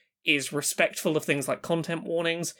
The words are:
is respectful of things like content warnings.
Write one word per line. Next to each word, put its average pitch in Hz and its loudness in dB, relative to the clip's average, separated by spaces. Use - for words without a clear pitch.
is 143 2
respectful 156 2
of 151 0
things 143 0
like 139 -2
content 165 -2
warnings. 165 -2